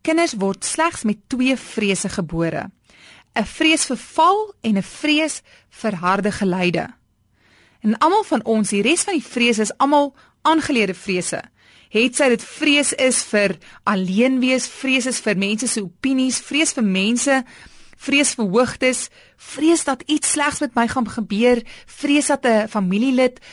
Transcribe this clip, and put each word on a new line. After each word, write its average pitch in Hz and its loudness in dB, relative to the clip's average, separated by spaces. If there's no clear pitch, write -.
kinders 330 0
word 196 -4
slegs - -2
met 214 -2
twee 254 0
vrese 202 -4
gebore. 165 -4
'n 220 0
Vrees 320 0
vir 247 -4
val 403 2
en 220 0
'n 190 0
vrees 302 -4
vir 214 -6
harde 190 0
geleide. 180 -2
En 220 0
almal 370 4
van 226 -2
ons, 220 0
die 202 0
res 294 2
van 403 -4
die 277 -2
vrese 240 0
is - -4
almal 285 2
aangeleerde 269 2
vrese. - -4
Het 247 2
sy 285 4
dit 226 -2
vrees 294 0
is 254 2
vir 202 0
alleen 208 2
wees, 247 2
vrees 262 -2
is 233 -4
vir 208 -2
mense 214 -2
se 220 -4
opinies, 262 -2
vrees 294 -2
vir 226 0
mense, 233 0
vrees 285 0
vir 220 -2
hoogtes, 247 0
vrees 320 2
dat 262 -4
iets 302 0
slegs 294 -2
met 269 -6
my 240 2
gaan 247 -2
gebeur, 226 0
vrees 285 0
dat 277 -2
'n 220 2
familielid, 247 0